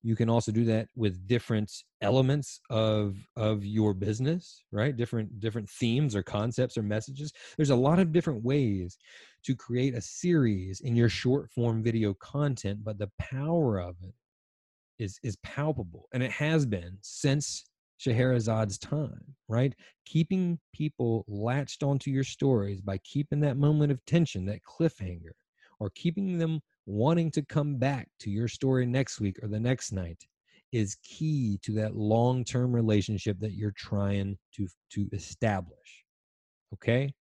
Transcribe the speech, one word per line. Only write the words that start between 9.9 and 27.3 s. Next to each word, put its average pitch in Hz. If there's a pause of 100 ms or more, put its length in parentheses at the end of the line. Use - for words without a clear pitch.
a 123
series 107
in 117
your 117
short 127
form 117
video 110
content, 117
but 107
the 101
power 139
of 87
it 90 (840)
is, 101
is 104
palpable. 127
And 123
it 127
has 151
been 95
since - (340)
Scheherazade's 113
time, - (240)
right? 123 (300)
Keeping 175 (160)
people 120
latched 117
onto 139
your 135
stories 101
by 98
keeping 147
that 139
moment 147
of 131
tension, 147
that 101
cliffhanger, 90 (460)
or 104
keeping 180
them 160 (260)
wanting 151